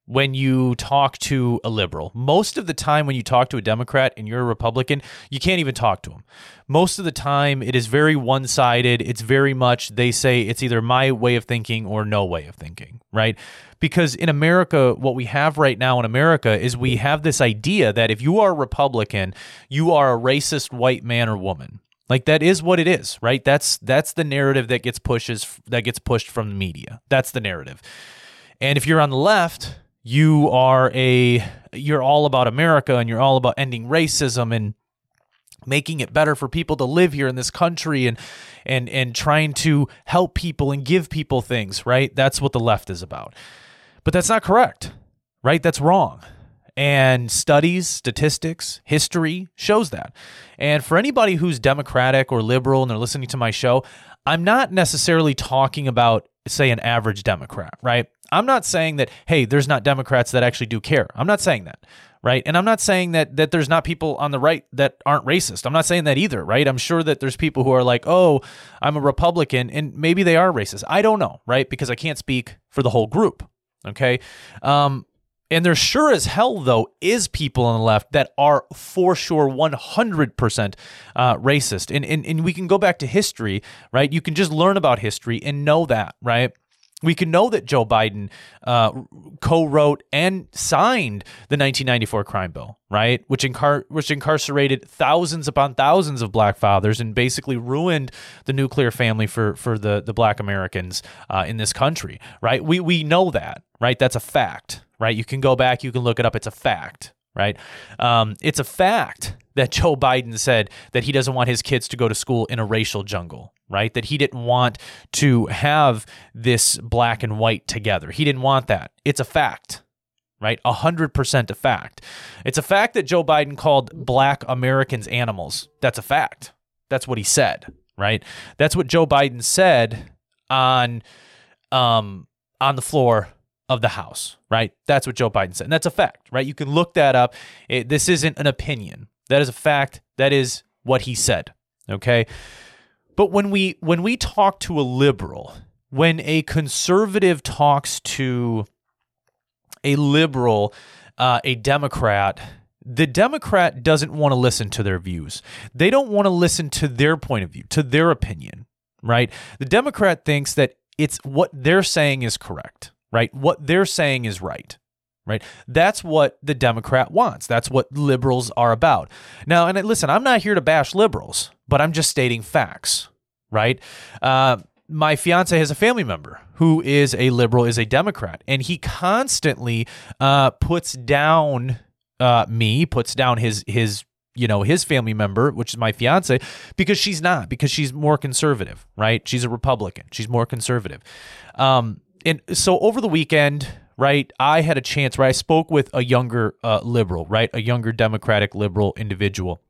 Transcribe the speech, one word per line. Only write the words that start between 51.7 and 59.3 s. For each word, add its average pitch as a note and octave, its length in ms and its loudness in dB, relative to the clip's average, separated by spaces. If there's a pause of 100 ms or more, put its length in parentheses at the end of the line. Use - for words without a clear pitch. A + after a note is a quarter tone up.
or A#2+ 120 0
liberal B2+ 400 2
and B2+ 80 -2
they're A2 80 -4
listening B2 300 -6
to C3+ 100 -6
my A#2 120 0
show, B2+ 320 2 (440)
I'm E3 180 0
not A3 300 2
necessarily E3 600 2
talking C3+ 540 -2
about, A#2 400 2 (180)
say, C3+ 240 2
an A#2 100 0
average A2 420 -2
Democrat, E2+ 580 -6
right? A#2+ 260 0 (240)
I'm F#3+ 140 0
not B3+ 220 2
saying D#3+ 300 -2
that, C3+ 120 0 (160)
hey, D3+ 220 2